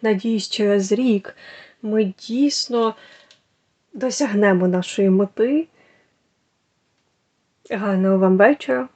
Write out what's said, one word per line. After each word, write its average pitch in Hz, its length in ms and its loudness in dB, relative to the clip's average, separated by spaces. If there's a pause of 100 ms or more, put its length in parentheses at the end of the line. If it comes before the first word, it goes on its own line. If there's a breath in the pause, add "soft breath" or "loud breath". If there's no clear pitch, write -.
Надіюсь, 220 480 -2
через 202 420 0
рік 214 440 0 (460 loud breath)
ми 214 380 0
дійсно 233 760 -2 (960 loud breath)
досягнемо 202 760 0
нашої 180 420 0
мети. 220 580 0 (2000 soft breath)
Гарного 196 460 0
вам 190 200 4
вечора. 254 580 2